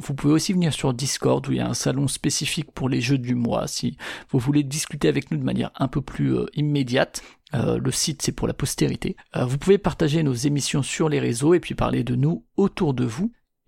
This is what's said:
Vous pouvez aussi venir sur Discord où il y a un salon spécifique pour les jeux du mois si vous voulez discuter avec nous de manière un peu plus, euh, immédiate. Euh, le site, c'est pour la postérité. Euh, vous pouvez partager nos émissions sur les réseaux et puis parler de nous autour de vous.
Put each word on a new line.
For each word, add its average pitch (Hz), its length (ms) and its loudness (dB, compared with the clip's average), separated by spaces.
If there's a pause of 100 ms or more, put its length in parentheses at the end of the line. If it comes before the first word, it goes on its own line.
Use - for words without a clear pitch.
Vous 143 140 -6
pouvez 143 180 2
aussi 160 220 2
venir 170 180 2
sur 131 220 0
Discord 135 520 0
où 139 60 -2
il 127 60 0
y - 20 0
a 120 80 -2
un 120 60 -2
salon 135 340 0
spécifique - 640 -2
pour 131 160 -2
les 127 140 0
jeux 135 160 2
du 123 160 -2
mois 120 320 0
si - 320 -4 (320)
vous 135 80 2
voulez 147 240 2
discuter 147 460 -2
avec 143 220 0
nous 160 60 -2
de 135 80 -2
manière 127 320 -2
un - 120 0
peu 143 120 -2
plus, 135 340 -2
euh, 123 200 0
immédiate. 147 680 0 (320)
Euh, 120 240 0
le 131 120 -2
site, - 320 -2
c'est - 100 0
pour - 160 -2
la - 60 -2
postérité. - 600 -2 (220)
Euh, 170 80 0
vous 131 140 0
pouvez 190 180 6
partager 160 460 0
nos 139 100 2
émissions 139 500 0
sur 160 280 0
les 143 100 0
réseaux 127 320 2
et 175 80 6
puis 196 140 -8
parler 123 280 0
de 123 120 -2
nous 151 320 0 (100)
autour 190 380 2
de 123 100 0
vous. 143 260 -2 (380)